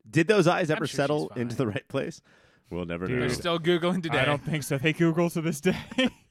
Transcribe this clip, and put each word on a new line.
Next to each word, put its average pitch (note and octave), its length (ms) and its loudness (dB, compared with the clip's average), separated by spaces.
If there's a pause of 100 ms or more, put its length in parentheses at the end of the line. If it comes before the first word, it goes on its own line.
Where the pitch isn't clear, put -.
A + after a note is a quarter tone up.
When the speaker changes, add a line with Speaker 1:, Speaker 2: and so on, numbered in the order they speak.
(100)
Speaker 1:
Did D#3+ 180 4
those G3+ 180 6
eyes F3 240 2
Speaker 2:
I'm D#3 60 2
Speaker 1:
ever D#3 100 -2
Speaker 2:
sure - 20 -4
she's - 80 -6
Speaker 1:
settle D3+ 400 0
into A#2+ 200 -4
Speaker 2:
fine. C3 100 2
Speaker 1:
the G#2 60 0
right B2+ 160 -8
place? C#3 320 -6 (500)
We'll F2 140 -6
never E2+ 220 -4
Speaker 3:
Dude. B2+ 100 -2
Speaker 1:
know. B2 100 0
Speaker 2:
They're D3 80 -2
still E3+ 240 -2
Googling F3 440 0
today. D#3+ 180 -2
Speaker 3:
I B2+ 60 2
don't D3 180 0
think D3+ 180 -4
so. C#3 140 -4
They D#3 160 0
Google E3 380 2
to E3+ 100 -4
this D3 220 -4
day. F#3 140 0 (120)
<laughs> - 100 -4 (320)